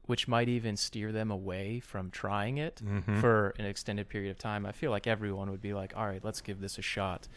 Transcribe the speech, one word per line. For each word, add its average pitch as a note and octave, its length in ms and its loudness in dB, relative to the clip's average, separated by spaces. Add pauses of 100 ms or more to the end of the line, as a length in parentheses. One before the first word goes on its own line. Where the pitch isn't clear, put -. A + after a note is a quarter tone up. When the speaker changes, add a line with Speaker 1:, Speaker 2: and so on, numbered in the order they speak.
Speaker 1:
which - 220 0
might A#2+ 200 4
even A2+ 280 0
steer G#2+ 360 -2
them A2 180 0
away G2 500 -2
from F#2 300 -6
trying G#2 480 0
it D3+ 260 -4
Speaker 2:
Mm-hmm. G#2 360 2
Speaker 1:
for G#2+ 380 8
an G#2+ 60 -2
extended G2+ 440 -4
period G2 240 -2
of F#2+ 60 -8
time. G#2 280 -2
I G2+ 60 -4
feel D3 180 -2
like G#2 160 0
everyone G2+ 440 0
would F#2+ 120 -6
be G2+ 120 -2
like, F#2+ 220 -4
"All A2+ 100 0
right, F#2+ 180 -4
let's G#2+ 160 -4
give G2 200 -8
this G2 160 -6
a G2 60 -6
shot. F#2 540 -2